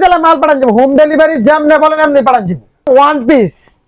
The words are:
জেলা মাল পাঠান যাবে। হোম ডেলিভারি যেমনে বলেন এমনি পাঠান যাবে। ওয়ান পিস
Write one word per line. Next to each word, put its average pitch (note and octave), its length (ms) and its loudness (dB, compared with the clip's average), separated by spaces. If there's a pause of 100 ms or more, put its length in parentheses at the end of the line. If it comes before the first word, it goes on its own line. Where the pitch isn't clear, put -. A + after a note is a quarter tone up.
জেলা F4+ 180 2
মাল D#4+ 220 0
পাঠান D4 200 0
যাবে। B3 120 0
হোম C4+ 240 0
ডেলিভারি D4+ 460 0
যেমনে D4+ 360 0
বলেন D#4 200 0
এমনি D4 240 0
পাঠান A#3 240 -2
যাবে। F3+ 500 -6
ওয়ান C#4+ 300 0
পিস B3 260 0 (360)